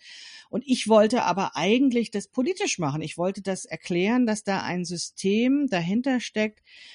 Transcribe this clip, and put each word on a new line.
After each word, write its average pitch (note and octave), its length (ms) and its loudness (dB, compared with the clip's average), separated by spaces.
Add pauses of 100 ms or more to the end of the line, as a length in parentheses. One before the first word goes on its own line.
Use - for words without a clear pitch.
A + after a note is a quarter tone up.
(500)
und - 160 -6
ich B3+ 220 0
wollte A3 340 6
aber F3+ 320 0
eigentlich A#3 560 2
das G3+ 180 -6
politisch D#4+ 520 -2
machen. D3+ 200 -2
Ich D#3+ 160 -8
wollte F#3+ 260 -4
das F#3+ 220 -6
erklären, G3 640 0
dass G#3+ 160 -2
da G3 200 -2
ein F3 220 -4
System A3+ 840 0
dahinter A3 500 0
steckt, G#3+ 440 -4 (320)